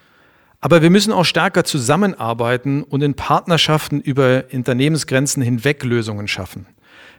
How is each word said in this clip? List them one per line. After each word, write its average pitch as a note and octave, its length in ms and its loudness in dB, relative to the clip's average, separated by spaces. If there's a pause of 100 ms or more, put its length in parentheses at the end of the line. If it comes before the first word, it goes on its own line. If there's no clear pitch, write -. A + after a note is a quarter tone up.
(600)
Aber D#3 200 4
wir E3 80 6
müssen G3+ 220 4
auch F#3 140 0
stärker F3 400 0
zusammenarbeiten B2+ 1160 -2
und C#3 180 -4
in C#3+ 120 0
Partnerschaften D#3 840 0
über C3 540 0
Unternehmensgrenzen C3+ 880 0
hinweg B2 400 -2
Lösungen A2 460 -4
schaffen. G2 360 -10 (540)